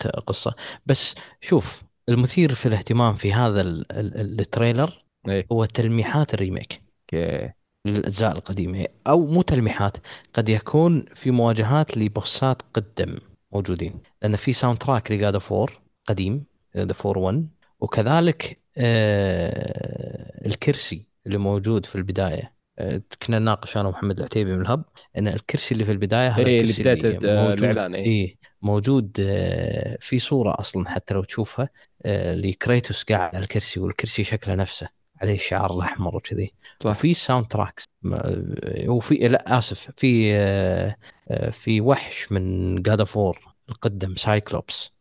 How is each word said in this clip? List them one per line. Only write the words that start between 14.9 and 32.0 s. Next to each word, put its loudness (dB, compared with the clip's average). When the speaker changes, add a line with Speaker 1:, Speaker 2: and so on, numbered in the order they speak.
Speaker 1:
لجاد 2
اوف -4
وور -2
قديم، -2
جاد -2
اوف -4
وور 0
ون، 0
وكذلك، 0
آه، 0
الكرسي -2
اللي -2
موجود 0
في -12
البداية. -4
آه، -4
كنا 2
نناقش 0
أنا 0
ومحمد -2
العتيبي -2
من 0
الهب 0
إن 0
الكرسي -4
اللي 0
في 2
البداية 2
هذا 2
Speaker 2:
إيه، 6
اللي 4
Speaker 1:
الكرسي -2
Speaker 2:
بداية 4
Speaker 1:
اللي 2
Speaker 2:
الد-، -2
آه، 4
Speaker 1:
موجود، 0
Speaker 2:
الإعلان، 0
إيه. -4
Speaker 1:
إيه، 0
موجود، 2
آه، -2
في -2
صورة 0
أصلًا -4
حتى -4
لو 0
تشوفها، -4